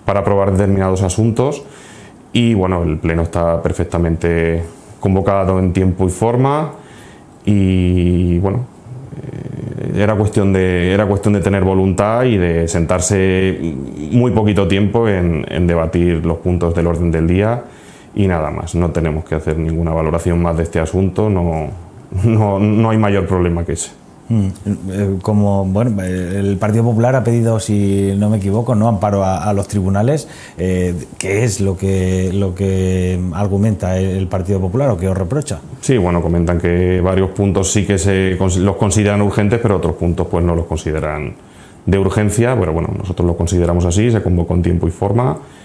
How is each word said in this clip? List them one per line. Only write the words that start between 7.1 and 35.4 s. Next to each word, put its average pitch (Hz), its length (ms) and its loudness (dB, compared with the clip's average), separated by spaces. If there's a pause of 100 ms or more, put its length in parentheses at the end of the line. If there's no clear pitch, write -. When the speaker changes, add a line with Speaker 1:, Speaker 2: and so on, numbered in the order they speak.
Speaker 1:
y, 90 960 2
bueno, 98 200 0 (560)
eh, - 840 -6
era 104 140 2
cuestión 101 360 2
de, 92 400 2
era 101 140 2
cuestión 101 280 2
de 101 60 2
tener 98 240 2
voluntad 95 600 2
y 120 120 2
de 85 320 2
sentarse 92 920 0 (540)
muy 123 200 4
poquito 104 360 2
tiempo 101 400 2
en, 87 400 0
en 87 180 0
debatir 85 600 0
los 82 120 0
puntos 85 360 0
del 85 120 0
orden 85 240 0
del 80 160 0
día 104 380 0 (500)
y 101 120 0
nada 82 240 0
más. 78 240 -8
No 85 160 0
tenemos 80 340 -2
que - 100 -4
hacer 78 240 -2
ninguna 80 340 -2
valoración 82 500 0
más 85 140 0
de 82 80 0
este 82 160 -2
asunto, 95 500 0
no, 82 380 -2 (560)
no, 107 340 2
no 107 320 2
hay 110 80 2
mayor 101 280 2
problema 87 380 0
que 76 80 -4
ese. - 180 -8 (400)
Speaker 2:
Mm, 107 160 2 (440)
eh, 98 320 -2
como, 101 420 2
bueno, 101 380 0
eh, 92 360 -4
el 98 200 0
Partido 107 260 0
Popular 120 320 2
ha 120 80 0
pedido, 117 360 2
si 98 580 0
no 104 100 2
me 110 80 2
equivoco, 107 380 -2
no 107 120 2
amparo 101 380 2
a, 92 140 0
a 101 160 -2
los 98 140 -2
tribunales. 101 600 0 (300)
Eh, 90 360 0 (220)
¿qué 98 280 -2
es 104 180 -2
lo 95 160 -2
que, 92 560 0
lo 95 200 -2
que 92 640 0 (140)
argumenta 98 640 0
el, 95 80 0
el 95 220 -2
Partido 92 340 -2
Popular 110 300 0
o 98 80 -2
qué 92 100 -2
os 95 80 -2
reprocha? 95 440 -4 (200)